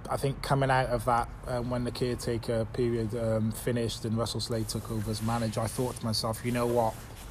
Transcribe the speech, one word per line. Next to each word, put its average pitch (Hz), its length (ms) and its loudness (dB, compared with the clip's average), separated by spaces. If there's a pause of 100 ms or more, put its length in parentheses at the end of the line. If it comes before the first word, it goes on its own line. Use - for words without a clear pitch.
I 127 60 -2
think 135 260 -2
coming 135 300 2
out 131 160 4
of 117 180 0
that, 117 220 4 (200)
um, 123 220 -2
when 123 140 0
the 120 80 -2
caretaker 117 800 0
period, 117 440 2
um, 110 360 2
finished 117 540 -2
and 110 120 2
Russell 117 220 0
Slade 110 300 -2
took 110 200 -4
over 110 220 -2
as 107 100 -4
manager, 113 380 0
I 110 80 2
thought 123 320 -2
to 120 60 -4
myself, 113 400 -2
"You 120 80 0
know 120 140 2
what? 117 260 4 (380)